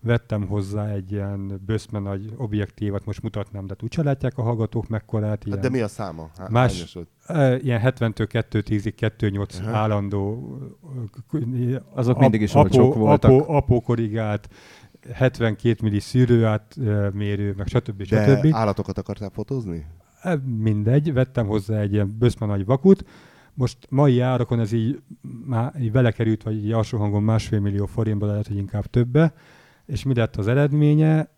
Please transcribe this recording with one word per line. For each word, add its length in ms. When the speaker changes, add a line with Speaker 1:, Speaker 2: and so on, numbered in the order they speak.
Speaker 1:
vettem 460
hozzá 400
egy 240
ilyen 540
böszme 340
nagy 380
objektívat, 680
most 160
mutatnám, 460
de 140
úgyse 220
látják 340
a 40
hallgatók 460
mekkorát, 420
Speaker 2:
Hát 160
Speaker 1:
ilyen 160
Speaker 2:
de 80
mi 100
a 80
száma? 500
Há-, 120
Speaker 1:
más, 240
Speaker 2:
hányas 200
volt? 140
Speaker 1:
ö, 280
ilyen 240
hetventől 480
kettő 340
tízig, 340
kettő 340
nyolc 300
Speaker 2:
Aha. 180
Speaker 1:
állandó, 800
ö, 60
k-, 440
Speaker 3:
Azok 220
Speaker 1:
ap-, 60
Speaker 3:
mindig 200
is 100
Speaker 1:
apó, 100
Speaker 3:
olcsók 340
voltak. 360
Speaker 1:
apó, 220
apó 280
korrigált, 680
hetvenkét 680
milli 180
szűrőát, 800
ö, 340
mérő, 440
meg 100
stb. 360
Speaker 2:
De 320
Speaker 1:
stb. 200
Speaker 2:
állatokat 420
akartál 360
fotózni? 520
Speaker 1:
E, 140
mindegy, 560
vettem 340
hozzá 320
egy 140
ilyen 260
böszme 260
nagy 200
vakut. 400
Most 240
mai 300
árakon 400
ez 120
így, 300
má-, 360
így 100
belekerült, 520
vagy 120
így 60
alsó 260
hangon 260
másfél 360
millió 260
forintba, 400
lehet, 220
hogy 100
inkább 280
többe. 480
És 180
mi 100
lett 220
az 120
eredménye? 880